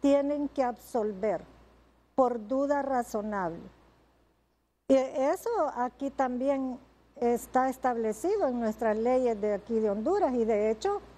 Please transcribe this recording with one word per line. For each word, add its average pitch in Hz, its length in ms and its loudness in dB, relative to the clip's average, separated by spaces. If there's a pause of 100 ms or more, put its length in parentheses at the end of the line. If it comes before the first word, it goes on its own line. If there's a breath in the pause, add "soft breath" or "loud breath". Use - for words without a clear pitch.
tienen 285 480 2
que 269 160 -2
absolver 214 800 -2 (680)
por 240 340 2
duda 277 340 0
razonable. 214 800 -4 (1300)
Y 269 80 6
eso 269 520 0 (280)
aquí 247 340 -6
también 262 680 -2 (380)
está 240 520 0
establecido 254 800 -2
en 247 120 -2
nuestras 220 360 0
leyes 233 440 2
de 208 140 0
aquí 220 240 -2
de 214 120 2
Honduras, 269 440 0
y 240 100 2
de 214 260 2
hecho 381 300 -2 (180)